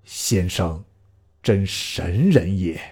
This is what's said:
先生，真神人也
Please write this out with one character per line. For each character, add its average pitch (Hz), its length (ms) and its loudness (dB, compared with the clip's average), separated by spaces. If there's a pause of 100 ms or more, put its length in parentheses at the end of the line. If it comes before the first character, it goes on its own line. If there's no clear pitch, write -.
先 - 460 -2
生， 85 340 -4 (580)
真 98 220 2
神 95 640 -2
人 98 300 4
也 85 200 -2 (140)